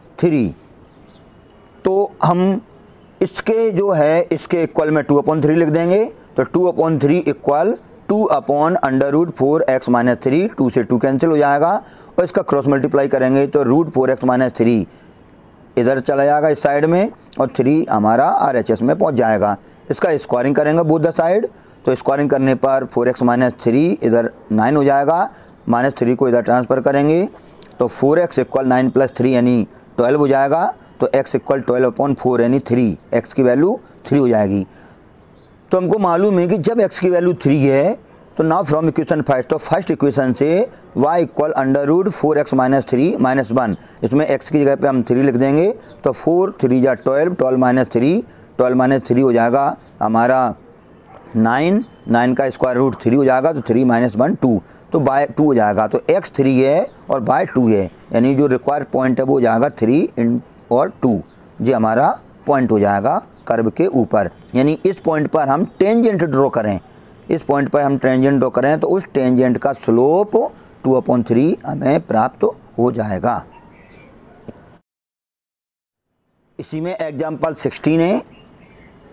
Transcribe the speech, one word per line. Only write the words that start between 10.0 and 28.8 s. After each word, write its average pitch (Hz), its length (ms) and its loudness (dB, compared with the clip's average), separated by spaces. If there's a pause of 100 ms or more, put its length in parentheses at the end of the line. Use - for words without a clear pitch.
three, 170 300 0
टू 131 140 0
से 123 140 0
टू 123 140 0
कैंसिल 135 320 0
हो 156 60 2
जाएगा 147 340 2 (480)
और 180 60 4
इसका 180 180 -2
क्रॉस 139 260 -2
मल्टीप्लाई 139 400 0
करेंगे 135 380 2
तो 147 160 0
रूट 143 280 2
फ़ोर 131 200 0
एक्स 131 140 -2
माइनस 127 320 0
थ्री 113 300 2 (920)
इधर 127 220 2
चला 139 240 0
जाएगा 147 240 2
इस 147 140 -2
साइड 147 240 0
में 185 240 0 (300)
और 185 60 0 (100)
थ्री 143 340 0
हमारा 110 360 2
आरएचएस 120 560 0
में 139 160 0
पहुंच 160 160 0
जाएगा। 107 420 0 (340)
इसका 160 260 -2
स्क्वायरिंग 131 400 -2
करेंगे 151 260 0
both 156 220 0
the 165 80 0
side, 180 340 0 (380)
तो 127 100 0
स्क्वायरिंग 139 360 -2
करने 135 260 2
पर 135 360 0
फ़ोर 120 160 0
एक्स 123 140 -2
माइनस 120 400 2
थ्री 131 240 2 (160)
इधर 117 280 2 (220)
नाइन 117 240 2
हो 143 80 2
जाएगा, 143 440 0 (400)
माइनस 123 300 0
थ्री 123 160 0
को 127 140 0
इधर 120 140 2
ट्रांसफर 123 380 0
करेंगे 147 480 0 (500)
तो 123 100 0
फ़ोर 143 300 0
एक्स 175 220 -2
equal 131 260 -2
नाइन 131 240 2